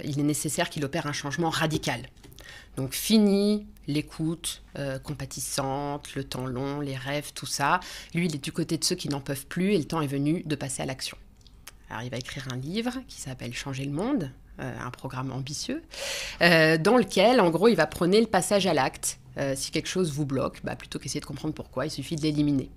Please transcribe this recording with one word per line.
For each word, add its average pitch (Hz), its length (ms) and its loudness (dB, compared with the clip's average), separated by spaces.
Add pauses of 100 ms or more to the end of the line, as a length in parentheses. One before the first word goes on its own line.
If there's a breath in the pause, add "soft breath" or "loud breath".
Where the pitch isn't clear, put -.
il 147 160 -2
est 143 40 2
nécessaire 151 460 0
qu'il 147 140 -4
opère 143 220 -4
un 147 60 -4
changement 160 380 0
radical. 156 500 0 (760 loud breath)
Donc 131 160 -4
fini 208 760 4 (200)
l'écoute, 156 760 -4 (160)
euh, 139 200 -6
compatissante, 139 1160 -6
le 139 100 -6
temps 131 220 -6
long, 139 340 -4
les 139 160 -6
rêves, 139 380 -6
tout - 120 -10
ça. 156 340 2 (340 loud breath)
Lui, 170 120 2
il 156 80 0
est 135 80 -6
du 165 100 -8
côté 165 260 -2
de - 60 -2
ceux 180 120 2
qui - 120 -6
n'en 139 120 -2
peuvent 131 260 -6
plus 185 260 2
et 196 60 4
le 139 60 0
temps 165 160 -2
est 147 60 0
venu 143 380 0
de 147 100 -2
passer 143 280 -6
à 147 40 -4
l'action. - 320 -8 (720)
Alors 110 120 -8
il 123 80 -8
va 123 80 -6
écrire 127 340 -8
un 123 40 -6
livre 202 360 -2 (160)
qui - 120 -16
s'appelle 127 320 -10
Changer 135 320 -6
le 143 80 -6
monde, 185 380 -2 (300)
euh, 127 200 -8
un 123 100 -6
programme 131 420 -8
ambitieux, 147 500 -6 (580 loud breath)
euh, 160 380 8
dans 202 180 6
lequel, 220 440 6
en 175 100 8
gros, 165 180 6
il 208 80 8
va 156 100 6
prôner 185 340 4
le 226 80 2
passage 190 380 2
à 170 80 4
l'acte. - 440 0 (180)
Euh, 139 200 -2
si - 160 -6
quelque 156 160 -2
chose 180 240 0
vous 143 140 -2
bloque, - 360 -2
bah, 120 140 -6
plutôt - 220 -10
qu'essayer 143 220 -6
de - 60 -14
comprendre 147 280 -6
pourquoi, - 320 -6
il 156 40 -4
suffit 147 260 -6
de 147 60 -4
l'éliminer. 147 540 2